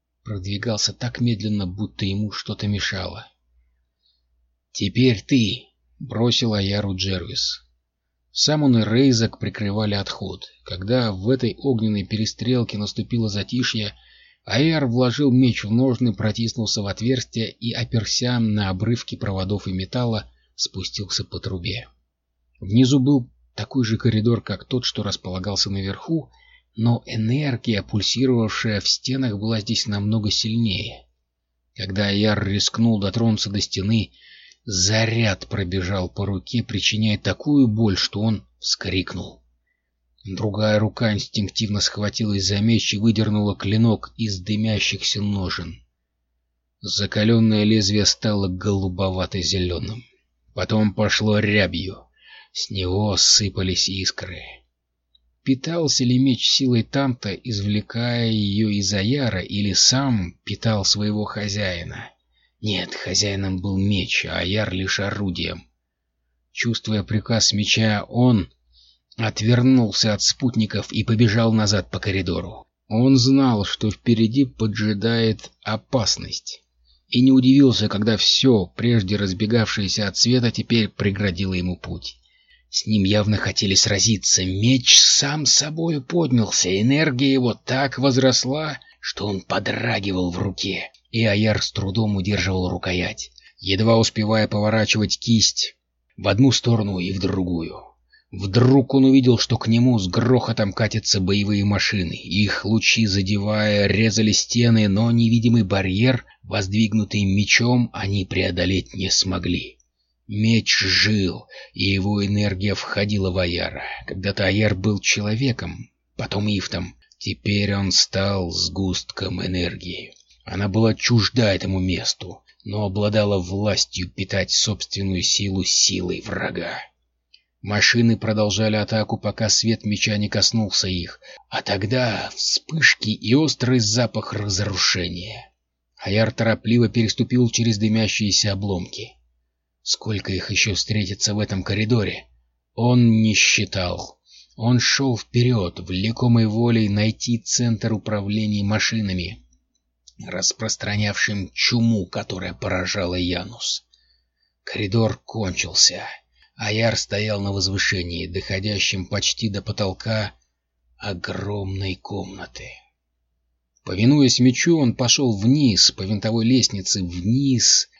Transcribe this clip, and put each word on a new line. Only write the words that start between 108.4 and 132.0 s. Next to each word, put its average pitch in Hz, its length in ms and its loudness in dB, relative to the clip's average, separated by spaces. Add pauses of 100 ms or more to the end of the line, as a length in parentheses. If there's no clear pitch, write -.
не 95 160 -4
смогли. 87 640 -2 (500)
Меч 107 520 2
жил, 98 680 0 (260)
и 127 100 -6
его 101 420 0
энергия 101 500 0
входила 101 540 -2
в 92 80 -2
Аяра. 87 460 -4 (240)
Когда-то 95 380 -4
Аяр 101 280 2
был 98 260 0
человеком, 107 920 -2 (240)
потом 101 320 -4
ифтом. 95 480 -4 (220)
Теперь 101 580 -2
он 98 160 0
стал 98 600 0
сгустком 92 920 -4
энергии. 87 680 -6 (300)
Она 95 240 -4
была 110 260 2
чужда 113 580 2
этому 95 260 -2
месту, 92 600 -4 (220)
но 104 220 -4
обладала 104 520 0
властью 92 720 -2
питать 95 420 -4
собственную 95 720 -2
силу 95 420 0
силой 92 560 0
врага. - 580 -6 (800)
Машины 107 560 2
продолжали 107 600 0
атаку, 107 400 -2
пока 107 320 -4
свет 110 360 0
меча 104 320 0
не 104 120 -2
коснулся 104 580 0
их, 87 320 -6 (300)
а - 120 -6
тогда 104 720 -2